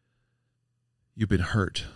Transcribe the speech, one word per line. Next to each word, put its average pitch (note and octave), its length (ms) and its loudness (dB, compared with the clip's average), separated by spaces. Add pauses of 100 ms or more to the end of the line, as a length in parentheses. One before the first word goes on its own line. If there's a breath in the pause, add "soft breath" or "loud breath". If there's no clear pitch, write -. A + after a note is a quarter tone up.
(1160 soft breath)
you've G#2+ 140 0
been G2 100 4
hurt F#2 460 -2 (100)